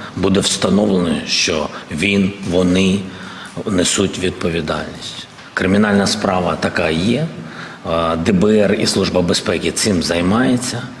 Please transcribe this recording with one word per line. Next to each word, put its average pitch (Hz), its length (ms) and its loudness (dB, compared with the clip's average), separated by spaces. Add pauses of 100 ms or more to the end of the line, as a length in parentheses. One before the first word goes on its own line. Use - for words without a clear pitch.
(160)
буде 95 240 2
встановлено, 92 760 2 (100)
що 78 420 -2 (240)
він, 98 420 2 (160)
вони 92 500 4 (680)
несуть 95 540 0
відповідальність. 82 1080 -4 (260)
Кримінальна 101 540 4
справа 90 480 0
така 85 340 -2
є, 113 380 0 (580)
а, 82 300 0
Д 82 160 0
Б 95 140 4
Р 104 280 4
і - 140 0
Служба 90 340 0
безпеки 87 500 0
цим 90 320 0
займається, 113 800 0 (180)